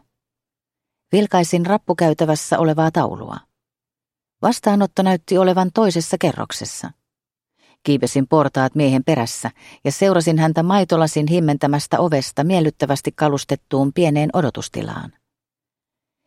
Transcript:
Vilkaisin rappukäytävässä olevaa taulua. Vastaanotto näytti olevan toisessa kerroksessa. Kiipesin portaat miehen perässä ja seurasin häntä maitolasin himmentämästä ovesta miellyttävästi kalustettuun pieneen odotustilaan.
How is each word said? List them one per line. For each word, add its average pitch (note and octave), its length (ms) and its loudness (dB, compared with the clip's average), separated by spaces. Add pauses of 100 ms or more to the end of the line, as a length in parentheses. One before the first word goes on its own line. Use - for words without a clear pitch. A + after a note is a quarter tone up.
(1120)
Vilkaisin F3+ 540 2
rappukäytävässä E3 920 0
olevaa D#3+ 320 2
taulua. C3+ 460 -4 (1080)
Vastaanotto G3+ 600 0
näytti F#3 360 0
olevan F#3 360 2
toisessa F3+ 460 0
kerroksessa. - 720 -6 (920)
Kiipesin C3+ 460 0
portaat C#3 460 2
miehen C3+ 300 2
perässä A#2+ 460 -2 (340)
ja C#3 80 -2
seurasin E3+ 460 2
häntä D#3+ 240 2
maitolasin E3 640 0
himmentämästä D3 720 0
ovesta D3 440 0
miellyttävästi D3+ 680 0
kalustettuun C#3+ 800 -2
pieneen D3+ 400 0
odotustilaan. - 800 -6 (1160)